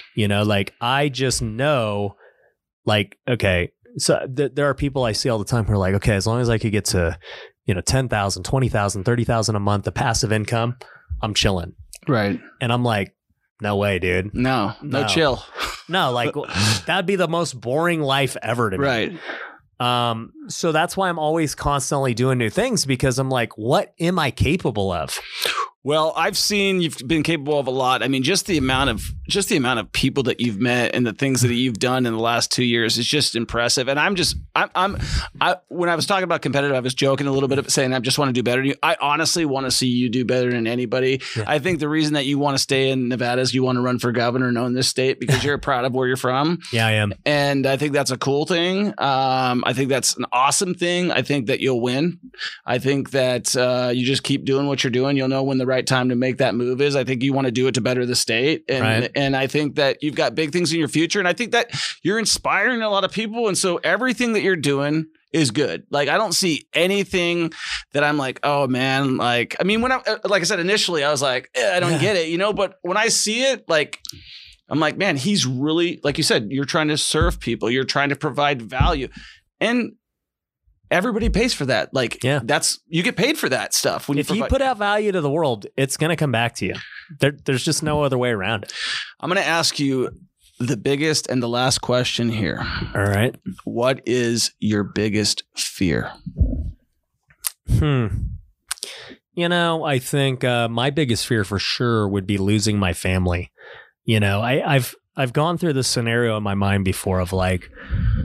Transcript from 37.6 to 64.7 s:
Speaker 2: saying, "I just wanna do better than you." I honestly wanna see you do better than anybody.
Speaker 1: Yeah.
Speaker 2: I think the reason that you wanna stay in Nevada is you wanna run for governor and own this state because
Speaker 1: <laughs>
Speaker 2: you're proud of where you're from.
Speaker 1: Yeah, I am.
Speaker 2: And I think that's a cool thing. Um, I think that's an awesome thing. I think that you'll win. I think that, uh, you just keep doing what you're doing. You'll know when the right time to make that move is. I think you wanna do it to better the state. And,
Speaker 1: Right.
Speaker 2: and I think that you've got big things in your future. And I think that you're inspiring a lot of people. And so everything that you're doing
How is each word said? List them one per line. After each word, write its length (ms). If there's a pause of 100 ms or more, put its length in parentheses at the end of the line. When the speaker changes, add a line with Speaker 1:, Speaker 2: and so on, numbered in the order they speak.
Speaker 2:
saying, 220
"I 60
just 200
wanna 140
do 100
better 160
than 120
you." 120
I 160
honestly 460
wanna 260
see 160
you 220
do 160
better 260
than 160
anybody. 540 (160)
Speaker 1:
Yeah. 100
Speaker 2:
I 120
think 200
the 80
reason 280
that 100
you 120
wanna 200
stay 320
in 180
Nevada 340
is 120
you 100
wanna 180
run 180
for 120
governor 380
and 80
own 160
this 160
state 320
because 220
Speaker 1:
<laughs> 20
Speaker 2:
you're 140
proud 260
of 80
where 160
you're 80
from. 420 (140)
Speaker 1:
Yeah, 140
I 40
am. 220 (120)
Speaker 2:
And 400
I 120
think 160
that's 180
a 60
cool 280
thing. 420 (100)
Um, 680
I 80
think 140
that's 300
an 160
awesome 420
thing. 340
I 120
think 260
that 140
you'll 200
win. 380 (460)
I 140
think 320
that, 440
uh, 400
you 100
just 180
keep 200
doing 240
what 160
you're 80
doing. 240
You'll 140
know 140
when 140
the 120
right 160
time 240
to 60
make 240
that 160
move 260
is. 140
I 80
think 180
you 100
wanna 200
do 160
it 80
to 60
better 220
the 120
state. 520
And, 140
Speaker 1:
Right. 340
Speaker 2:
and 200
I 100
think 300
that 260
you've 140
got 180
big 180
things 220
in 60
your 80
future. 320
And 80
I 60
think 180
that 180 (320)
you're 160
inspiring 640
a 80
lot 140
of 80
people. 360
And 80
so 280
everything 500
that 80
you're 140
doing 500 (260)